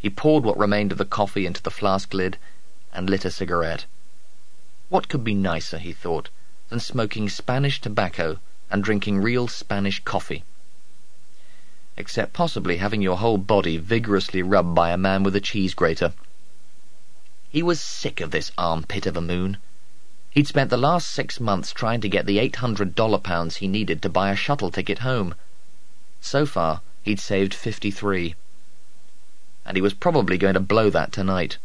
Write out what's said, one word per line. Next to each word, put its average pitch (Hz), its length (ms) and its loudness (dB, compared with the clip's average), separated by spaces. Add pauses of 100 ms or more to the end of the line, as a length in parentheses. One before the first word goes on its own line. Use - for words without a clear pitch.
he 104 60 2
poured 151 340 4
what 104 140 2
remained 104 340 2
of - 60 -2
the 98 80 0
coffee 98 400 0
into 87 160 -4
the - 80 -2
flask 95 420 0
lid 92 240 0 (560)
and 90 160 -2
lit 95 160 2
a 92 60 0
cigarette. 85 560 0 (1040)
What 185 180 2
could 127 160 0
be 110 80 0
nicer, 85 460 0
he 85 140 -4
thought, 82 360 -2 (400)
than 117 100 -2
smoking 110 520 -2
Spanish 135 500 0
tobacco 92 580 0 (320)
and 98 140 0
drinking 101 380 2
real 120 260 2
Spanish 98 560 -2
coffee? - 400 -2 (1500)
Except - 380 -2
possibly 98 420 0
having 101 240 0
your 92 160 4
whole 110 220 4
body 92 400 2
vigorously 98 640 2
rubbed 90 320 4
by 85 160 4
a 87 80 0
man 95 240 2
with 98 140 2
a 98 40 4
cheese 95 320 0
grater. 82 400 2 (1400)
He 156 140 2
was 170 180 2
sick - 400 -4
of 80 100 -2
this 76 280 0
armpit 85 480 0
of 87 100 0
a 85 60 0
moon. 90 340 0 (720)
He'd 143 180 4
spent 135 220 2
the 120 80 4
last 156 320 4
six - 320 -2
months 101 320 2
trying 113 300 0
to 104 80 0
get 95 160 2
the 101 120 4
eight 127 180 2
hundred 104 380 0
dollar 110 220 4
pounds 85 400 -2
he 98 120 -2
needed 95 340 0
to 95 80 -2
buy 95 200 2
a 98 60 0
shuttle 104 340 0
ticket 92 280 -2
home. 120 360 0 (840)
So 143 240 2
far, 82 380 0 (200)
he'd 104 180 0
saved 98 340 2
fifty-three. 98 800 -2 (1300)
And 92 120 0
he - 20 4
was 98 140 4
probably 110 420 4
going 95 160 4
to 92 80 6
blow 104 300 4
that 85 200 2
tonight. 92 540 0